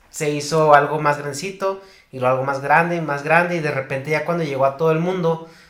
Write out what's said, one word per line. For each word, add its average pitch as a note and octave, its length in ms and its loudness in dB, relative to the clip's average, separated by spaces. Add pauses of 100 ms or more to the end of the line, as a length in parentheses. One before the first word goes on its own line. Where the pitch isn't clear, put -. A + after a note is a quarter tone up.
(100)
se D3+ 200 -4
hizo D3 440 4
algo D3 260 4
más D3 180 0
grandecito, F#3+ 640 -6 (300)
y C3+ 60 -12
luego B2 180 2
algo C3 100 -2
más C3+ 160 -4
grande, E3 340 2
y E3+ 40 -4
más C#3+ 220 -6
grande, E3+ 340 2
y E3 40 -2
de D3+ 100 -2
repente C3+ 400 -4
ya D3+ 140 0
cuando E3+ 200 -2
llegó C3+ 200 0
a C3+ 140 0
todo D#3+ 140 2
el D#3+ 60 2
mundo, E3 500 -2 (220)